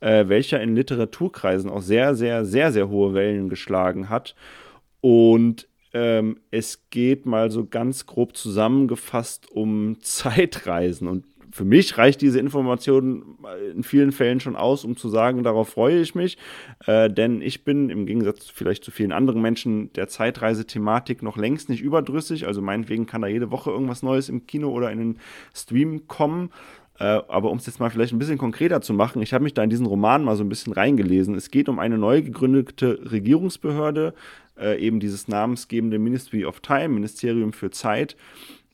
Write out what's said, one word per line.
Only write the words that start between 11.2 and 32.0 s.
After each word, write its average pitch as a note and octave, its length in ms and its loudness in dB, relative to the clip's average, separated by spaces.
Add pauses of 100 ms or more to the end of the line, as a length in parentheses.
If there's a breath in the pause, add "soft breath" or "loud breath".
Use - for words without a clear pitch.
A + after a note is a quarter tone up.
für G2 120 -8
mich C3+ 340 4
reicht C#3 220 6
diese C3 180 2
Information C3 1000 0 (380)
in G2 80 -6
vielen C#3 300 4
Fällen B2+ 260 0
schon B2 160 -6
aus, B2+ 300 0
um A#2+ 120 -6
zu A#2+ 120 -8
sagen, A#2+ 340 2
darauf A2 280 0
freue C3+ 280 4
ich E3 160 0
mich. F3+ 240 -2 (480 loud breath)
Äh, A2 240 4
denn A2 320 0
ich A2+ 220 -8
bin C#3+ 260 0
im G2 160 -4
Gegensatz G#2 420 -2
vielleicht - 360 -4
zu - 80 -18
vielen G2+ 180 -2
anderen A2+ 320 2
Menschen A2 520 -2
der F#2+ 120 -4
Zeitreisethematik A2+ 1200 -2
noch G#2 120 -8
längst A#2+ 320 -2
nicht A#2 140 -4
überdrüssig. D3+ 640 -2
Also G2+ 160 -4
meinetwegen A2 440 -4
kann A2+ 160 -8
da G2+ 40 -4
jede A2 240 -4
Woche B2+ 220 -6
irgendwas B2 320 -6
Neues C3 240 0
im B2 180 -8
Kino D3 240 -4
oder A#2+ 220 -2
in A2 60 -6
den A2+ 200 -4 (340 loud breath)
Stream D3+ 540 -2
kommen. E3+ 440 -2 (500 loud breath)
Äh, G2 40 -2
aber G#2 460 0
um's A#2+ 160 -4
jetzt A#2+ 140 -10
mal A#2 100 0
vielleicht A#2 220 0
ein A#2 80 0
bisschen D3 180 -2
konkreter C#3 420 0
zu - 140 -4
machen, A2 260 0
ich A2 120 -4
habe C3 100 2
mich D3 120 -2
da A2 100 2
in A2 60 2
diesen A#2+ 160 0
Roman G#2+ 360 4
mal A2 140 0
so G#2 80 -2
ein G2 40 -2
bisschen G2+ 240 -8
reingelesen. F#2+ 640 2
Es - 160 -8
geht C#3+ 180 0
um A#2 120 -2
eine A2+ 180 0
neu A#2+ 240 4